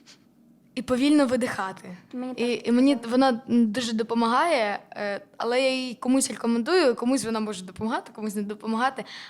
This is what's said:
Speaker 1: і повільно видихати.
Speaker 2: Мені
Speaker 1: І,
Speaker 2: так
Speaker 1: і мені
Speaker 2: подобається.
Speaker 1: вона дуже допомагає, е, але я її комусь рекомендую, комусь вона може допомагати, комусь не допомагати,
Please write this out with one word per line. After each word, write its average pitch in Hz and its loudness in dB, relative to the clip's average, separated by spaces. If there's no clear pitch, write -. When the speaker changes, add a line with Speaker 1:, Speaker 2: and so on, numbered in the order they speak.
Speaker 1:
і 254 -6
повільно 277 4
видихати. 202 -4
Speaker 2:
Мені 254 -8
Speaker 1:
І, 240 -2
Speaker 2:
так - -10
Speaker 1:
і 233 2
мені 262 6
Speaker 2:
подобається. 247 2
Speaker 1:
вона 233 4
дуже 226 -2
допомагає, 233 0
е, 202 -6
але 240 0
я 269 4
її 254 -4
комусь 262 2
рекомендую, 240 2
комусь 247 0
вона 220 -2
може 208 -6
допомагати, 220 -6
комусь 214 -6
не 214 -4
допомагати, 220 -4